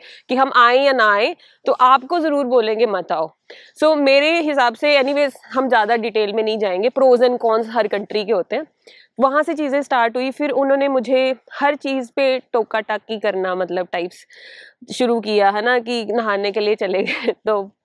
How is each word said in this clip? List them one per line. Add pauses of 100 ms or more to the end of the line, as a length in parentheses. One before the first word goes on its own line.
(300)
कि
हम
आए
या
ना
आए, (300)
तो
आपको
ज़रूर
बोलेंगे,
"मत
आओ।" (520)
So,
मेरे
हिसाब
से,
anyways, (200)
हम
ज़्यादा
डिटेल
में
नहीं
जाएंगे,
pros
and
cons
हर
कंट्री
के
होते
हैं। (540)
वहाँ
से
चीज़ें
स्टार्ट
हुई,
फिर
उन्होंने
मुझे (180)
हर
चीज़
पे (140)
टोका
टाकी
करना,
मतलब,
टाइप्स (680)
शुरू
किया,
है
ना,
कि
नहाने
के
लिए
चले
गए,
<laughs>
तो (220)